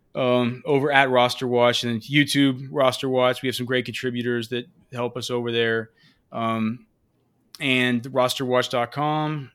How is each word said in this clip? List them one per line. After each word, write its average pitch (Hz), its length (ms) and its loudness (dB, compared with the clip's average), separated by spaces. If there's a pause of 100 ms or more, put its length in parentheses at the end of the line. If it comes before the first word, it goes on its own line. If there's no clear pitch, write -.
(160)
um, 123 500 2
over 143 260 2
at 135 180 6
Roster 123 380 2
Watch, 120 380 2
and 117 160 -2
YouTube 139 680 0
Roster 139 380 0
Watch. 127 340 2
We 135 60 -4
have 120 80 -2
some 123 100 -6
great 127 200 -2
contributors 120 640 -4
that 123 160 -6 (260)
help 120 240 -6
us 120 140 -8
over 120 200 -4
there. 113 420 0 (420)
Um, 113 520 -2 (760)
and 123 520 0
roster 127 300 0
watch 123 260 0
dot 120 220 -2
com, 151 640 -4